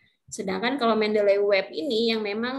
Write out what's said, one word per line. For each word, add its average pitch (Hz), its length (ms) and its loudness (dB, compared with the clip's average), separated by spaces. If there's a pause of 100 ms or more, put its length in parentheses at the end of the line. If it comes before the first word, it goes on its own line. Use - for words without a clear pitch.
(300)
Sedangkan 202 480 -4
kalau 226 160 2
Mendeley 208 480 2
web 202 320 2
ini 233 400 0
yang 220 80 -2
memang, 220 360 -4